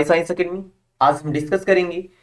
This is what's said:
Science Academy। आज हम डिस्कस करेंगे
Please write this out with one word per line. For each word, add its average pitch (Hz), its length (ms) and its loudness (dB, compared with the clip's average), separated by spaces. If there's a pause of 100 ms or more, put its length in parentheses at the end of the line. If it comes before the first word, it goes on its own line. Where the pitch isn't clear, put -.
Science 165 280 2
Academy। 180 320 -4 (380)
आज 143 220 4
हम 151 100 -6
डिस्कस 151 320 -2
करेंगे 180 440 0 (140)